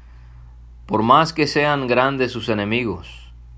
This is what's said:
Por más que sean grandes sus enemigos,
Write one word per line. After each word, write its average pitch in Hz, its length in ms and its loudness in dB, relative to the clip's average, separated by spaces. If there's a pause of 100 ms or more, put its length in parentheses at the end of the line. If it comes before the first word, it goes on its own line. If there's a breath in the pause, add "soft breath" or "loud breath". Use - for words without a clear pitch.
(880 soft breath)
Por 107 160 0
más 147 300 4
que 147 140 0
sean 147 400 0
grandes 127 440 2
sus 113 200 -6
enemigos, 104 580 -2 (480)